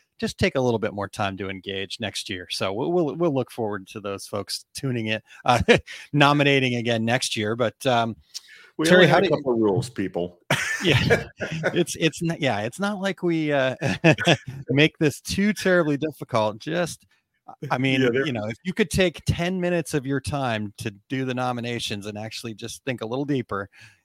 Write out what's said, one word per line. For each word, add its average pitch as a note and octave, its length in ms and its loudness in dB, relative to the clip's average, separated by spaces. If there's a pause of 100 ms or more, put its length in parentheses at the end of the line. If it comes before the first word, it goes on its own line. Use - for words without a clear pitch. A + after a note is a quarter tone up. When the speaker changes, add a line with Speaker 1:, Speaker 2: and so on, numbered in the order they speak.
(180)
Speaker 1:
just - 200 -6
take F#3+ 180 0
a C3+ 60 2
little A#2+ 180 2
bit G2+ 140 -4
more G2+ 160 -6
time G2 260 -2
to F#2+ 140 -6
engage F#2+ 500 -8
next G2+ 300 -6
year. F2+ 200 -8
So G2 220 -2
we'll, B2+ 180 -4
we'll, F3 280 0
we'll E3 160 2
look C3 180 -2
forward G#2 360 -4
to A2 120 -14
those G2 260 -6
folks - 480 -8
tuning A#2+ 340 -4
in, A2 120 -2 (240)
uh, B2 240 4
<laughs> - 460 0
nominating C#3+ 600 6
again A#2 280 0
next A#2 320 0
year. A2 220 -2
But, A#2 280 -2
um, A#2 300 2 (640)
Speaker 2:
We D#3+ 80 0
Speaker 1:
Terry, F3+ 180 8
Speaker 2:
only E3 40 10
Speaker 1:
how E3+ 80 6
Speaker 2:
had F#3+ 100 6
a - 20 2
Speaker 1:
do D#3 40 0
you C#3+ 60 4
Speaker 2:
couple C3+ 180 0
of A2+ 40 2
rules, G2 300 2
people. F2 500 -6 (100)
<laughs> - 0 - (340)
Speaker 1:
Yeah, - 420 4 (480)
it's, E3 220 -2
it's D#3+ 260 -2
n-, E3 180 -2
yeah, A2+ 220 0
it's A#2 180 -6
not G3+ 220 -4
like F#3+ 220 -4
we, D#3+ 280 0
uh, C3 240 0 (500)
<laughs> C3+ 440 0
make C#3+ 300 4
this D3+ 220 0
too G3+ 320 0
terribly E3+ 440 2
difficult. A2+ 600 -2
Just, E3 460 -6 (680)
I C3+ 60 0
mean, C3+ 240 2
Speaker 2:
Yeah, B2+ 100 4
there C3+ 140 0
Speaker 1:
you C#3+ 80 -2
know, G#2+ 120 -6
if A2+ 180 -8
you F3+ 100 -6
could G#3+ 160 0
take F#3 360 0
ten F3+ 340 -2
minutes F3 340 -2
of C3+ 120 -2
your C3+ 140 -2
time A#2 600 -4
to A2+ 120 -6 (180)
do C3+ 140 -4
the B2+ 100 -4
nominations A#2+ 720 -4
and G#2 120 -8
actually A2 360 -10
just A2 300 -14
think B2+ 180 -6
a A2+ 40 -6
little C3 200 -2
deeper, A2+ 440 -2 (360)